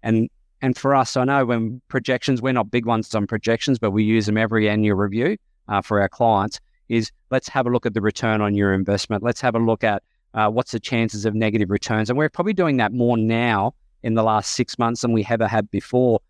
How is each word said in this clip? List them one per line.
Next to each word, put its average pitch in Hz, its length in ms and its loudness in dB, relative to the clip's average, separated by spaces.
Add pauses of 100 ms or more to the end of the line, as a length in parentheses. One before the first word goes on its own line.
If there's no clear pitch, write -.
And, 113 280 2 (320)
and 131 160 0
for 139 180 0
us, 131 220 0
I 127 80 2
know 139 200 2
when 117 440 -4
projections, 127 520 -2
we're 127 120 -2
not 107 180 -2
big 120 140 -2
ones 113 280 -2
on 104 140 0
projections, 113 500 0
but 107 140 0
we 107 120 2
use 110 220 2
them 107 120 0
every 110 320 2
annual 107 260 2
review, 107 420 0 (300)
uh, 101 140 0
for 104 180 -2
our 98 100 2
clients, 107 520 0 (260)
is 117 240 -2 (180)
let's 131 200 -2
have 127 180 -2
a - 20 -2
look 120 160 0
at 110 80 -2
the 110 80 -2
return 107 380 0
on 104 160 0
your 101 180 2
investment. 98 480 -2
Let's 120 200 -4
have 120 140 0
a 113 40 0
look 113 240 0
at, 104 180 0 (320)
uh, 110 160 0
what's 113 220 -2
the 117 80 -4
chances 113 460 -2
of 107 100 0
negative 107 340 0
returns. 107 400 -2
And 127 80 0
we're 151 120 0
probably 202 240 -2
doing 170 240 0
that 107 160 0
more 120 240 2
now 113 580 0 (260)
in 113 120 -2
the 113 100 2
last 107 300 0
six - 260 -4
months 117 220 -2
than 117 100 0
we 110 180 2
ever 113 160 0
had 107 260 0
before 120 580 2